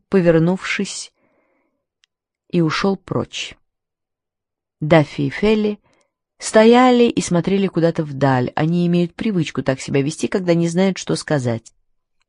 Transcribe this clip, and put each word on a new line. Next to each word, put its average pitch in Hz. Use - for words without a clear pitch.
повернувшись, 175
и 175
ушел 190
прочь. -
Даффи 156
и 139
Фелли 208
стояли 240
и -
смотрели 185
куда-то 165
вдаль. 135
Они 175
имеют 175
привычку 175
так 135
себя 139
вести, 143
когда 180
не 170
знают, 185
что -
сказать. 123